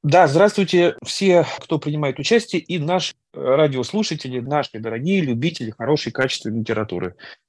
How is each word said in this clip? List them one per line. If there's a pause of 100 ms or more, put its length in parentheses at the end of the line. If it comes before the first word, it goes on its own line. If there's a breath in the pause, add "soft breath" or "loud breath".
Да,
здравствуйте
все, (160 loud breath)
кто
принимает
участие,
и
наши, (180)
э,
радиослушатели,
наши
дорогие
любители
хорошей,
качественной
литературы. (320 loud breath)